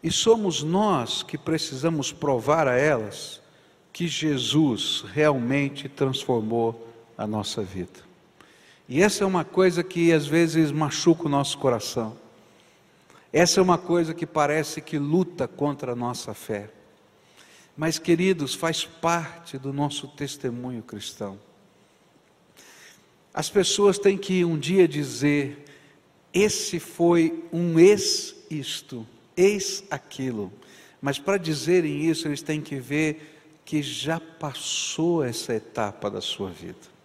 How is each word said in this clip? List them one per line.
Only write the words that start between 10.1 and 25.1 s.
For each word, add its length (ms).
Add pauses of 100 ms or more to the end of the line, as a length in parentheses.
às 120
vezes 460
machuca 540
o 40
nosso 280
coração. 580 (1160)
Essa 260
é 40
uma 140
coisa 360
que 120
parece 540
que 180
luta 500
contra 440
a 40
nossa 380
fé. 360 (1040)
Mas, 240
queridos, 540
faz 320
parte 720
do 160
nosso 340
testemunho 760
cristão. 560 (2000)
As 160
pessoas 500
têm 180
que 280
um 120
dia 300
dizer: 800 (680)